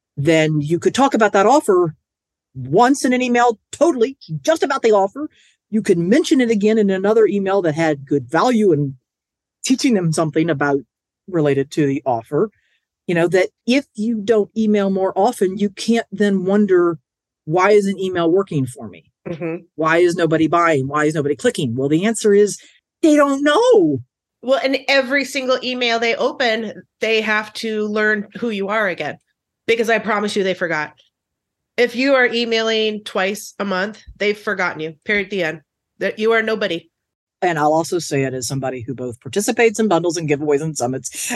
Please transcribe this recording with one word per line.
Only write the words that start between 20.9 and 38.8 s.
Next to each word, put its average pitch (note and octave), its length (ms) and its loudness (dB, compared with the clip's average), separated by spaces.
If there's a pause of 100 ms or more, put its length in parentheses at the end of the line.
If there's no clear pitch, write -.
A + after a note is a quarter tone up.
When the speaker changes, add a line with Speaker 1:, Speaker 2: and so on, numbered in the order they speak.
Speaker 1:
is D#3 100 0
nobody C#3+ 200 -2
clicking?" D#3+ 400 -2
Well, C3+ 140 -2
the D#3+ 160 2
answer G#3+ 280 0
is G3+ 260 2 (420)
they D4+ 140 6
don't C#4+ 280 2
know. E4+ 560 4 (420)
Speaker 2:
Well, B3+ 220 0
and C4+ 140 -2 (100)
every C#4 380 0
single C4 380 -2
email A#3+ 360 -2
they A#3 160 0
open, A3+ 680 -4 (160)
they A3 220 0
have G#3+ 320 -2
to G#3+ 320 -4
learn G#3+ 420 -2 (120)
who A#3+ 100 -4
you G3 200 -4
are G#3+ 180 -2
again, D#3 300 -6 (500)
because A3+ 220 0
I A3 100 2
promise G#3 360 -2
you G3+ 80 0
they F#3 120 0
forgot. D#3+ 380 -4 (840)
If A#3 180 0
you C4+ 200 2
are B3 120 4
emailing A3 760 -2
twice G3+ 560 -4
a G3+ 60 -6
month, G3 360 -4 (160)
they've G#3 200 -2
forgotten F#3 420 -4
you, D#3 140 -8 (100)
period, G3+ 260 -2
the G3 140 -4
end. D#3+ 180 -6 (380)
That G3 200 -4
you A3 120 2
are A3+ 100 2
nobody. G#3 480 -4 (520)
Speaker 1:
And E3+ 180 0
I'll D3+ 140 2
also E3 260 0
say C#3 240 -2
it C3 100 -4
as B2+ 140 -8
somebody C3 340 -6